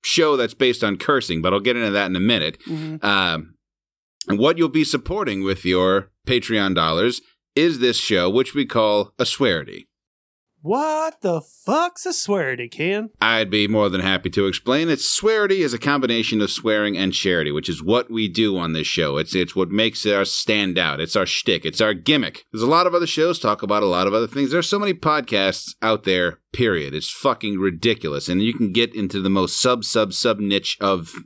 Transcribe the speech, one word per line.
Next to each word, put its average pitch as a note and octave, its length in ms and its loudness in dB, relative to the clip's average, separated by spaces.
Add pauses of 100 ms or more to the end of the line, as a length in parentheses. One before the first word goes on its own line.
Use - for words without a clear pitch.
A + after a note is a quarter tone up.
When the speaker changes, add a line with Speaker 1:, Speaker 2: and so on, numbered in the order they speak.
Speaker 1:
show D#3 320 2
that's A#2 200 0
based B2 280 2
on G2+ 140 0
cursing, F2+ 460 0
but F2+ 100 2
I'll G#2 60 2
get A#2+ 180 0
into A2 140 -2
that G2+ 160 0
in F#2 80 -2
a F2+ 40 0
minute. F#2 460 0
Speaker 2:
Mm-hmm. D#3 400 -8
Speaker 1:
Um, G2+ 480 0 (760)
and G2+ 120 0
what D#3+ 180 4
you'll E3 120 2
be D3+ 140 2
supporting C3+ 600 -2
with F#2+ 200 -2
your F#2 460 2 (160)
Patreon A2 480 0
dollars F2 480 0 (340)
is D#3 240 2
this A#2+ 200 2
show, F2+ 280 2
which B2+ 280 0
we C#3+ 100 0
call G#2 540 0
A B2 80 0
Swearity. D2+ 600 -2 (760)
Speaker 2:
What D#4 580 -2
the E3+ 200 -2
fuck's E4 640 -4
a F4+ 80 -4
swearity, C3+ 560 -4
Ken? G3+ 400 -4 (100)
Speaker 1:
I'd A2 300 2
be G#2 180 2
more G#2 220 2
than F#2 120 0
happy F#2+ 280 0
to G2 160 0
explain. C3+ 440 0
It's D3 200 0
swearity G3+ 540 2
is B2+ 100 0
a A#2 60 -6
combination A#2 600 0
of G2+ 120 0
swearing G#2 440 0
and F#2+ 180 0
charity, E2 380 0
which D#2 160 -4
is D#2 140 -6
what A2+ 300 0
we A2 160 -2
do G2+ 320 0
on E2+ 140 -4
this D#2 120 -2
show. D2 320 -2
It's, - 160 -4
it's F2+ 220 -2
what F#2 160 0
makes G#2+ 340 -2
us G2+ 260 2
stand G2+ 460 0
out. D2+ 220 0
It's E2 160 -4
our G2 100 2
shtick. E2+ 400 -2
It's D#2 160 -2
our G#2+ 140 2
gimmick. A2 560 -2
There's A2 100 -6
a A#2+ 60 2
lot E3+ 180 4
of F3 80 2
other F3 140 0
shows E3 320 0
talk G#2 240 0
about G#2 180 0
a G2+ 60 2
lot F2+ 180 2
of G2 80 0
other A2+ 140 0
things. C3+ 240 -2
There's E3 180 0
so G3+ 80 0
many G3+ 160 -2
podcasts A#2+ 880 -2
out A2 220 0
there, F2+ 340 0 (160)
period. E2+ 400 0
It's D#2 160 -6
fucking A2 480 -2
ridiculous. F2 720 -2
And F#2 140 2
you A#2 100 0
can G#2 180 -2
get A#2 220 0
into G2+ 260 -4
the F#2+ 120 0
most F#2 280 0
sub, B2 240 2
sub, G#2+ 300 0
sub A2 260 0
niche G2+ 400 -2
of F#2+ 360 -2 (100)